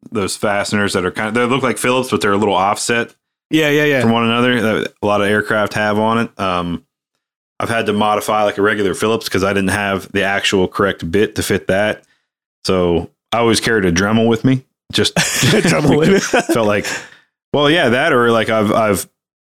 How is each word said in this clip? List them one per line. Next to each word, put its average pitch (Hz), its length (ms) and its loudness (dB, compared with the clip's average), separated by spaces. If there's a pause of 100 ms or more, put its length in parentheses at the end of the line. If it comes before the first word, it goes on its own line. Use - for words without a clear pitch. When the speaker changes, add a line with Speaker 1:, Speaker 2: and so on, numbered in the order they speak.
(120)
Speaker 1:
those 95 260 -4
fasteners 101 560 -2
that 92 120 0
are 90 60 -2
kind 107 180 -4
of, 104 40 -8
they 123 120 2
look 127 180 0
like 117 160 -2
Phillips, 127 320 -2
but 107 100 -6
they're 104 120 0
a 98 40 0
little 104 160 0
offset 107 640 -2 (340)
Speaker 2:
Yeah, 156 200 0
yeah, 151 160 2
yeah. 139 160 2
Speaker 1:
from 113 100 2
one 117 140 2
another 120 360 0
that 101 400 -2
a 104 60 -4
lot 101 140 2
of 101 60 0
aircraft 104 460 0
have 107 240 -2
on 110 220 0
it. - 200 -8
Um, 90 460 -4 (720)
I've 104 100 -6
had 113 180 -2
to 104 60 0
modify, 107 500 0
like, 101 160 -2
a - 20 2
regular 104 320 0
Phillips 110 340 -2
'cause 95 160 -2
I 98 100 0
didn't 98 160 0
have 98 420 -4
the 98 120 -2
actual 98 440 0
correct 95 420 -2
bit 101 280 0
to 92 40 -4
fit 98 260 -2
that. 104 360 -2 (600)
So 87 460 0 (220)
I 113 80 -2
always 117 200 2
carried 110 260 0
a 87 60 2
Dremel 107 360 2
with 113 180 0
me. 131 200 2 (260)
Just - 240 -2
Speaker 2:
<laughs> - 0 -
Dremel 156 840 0
with 160 120 2
me. 196 100 4
Speaker 1:
<laughs> - 340 -2
felt 113 140 2
like, 104 180 0 (680)
well, 143 160 2
yeah, 160 180 4
that 135 240 2
or, 120 200 4
like, 113 180 2
I've, 107 240 0
I've 107 340 0 (440)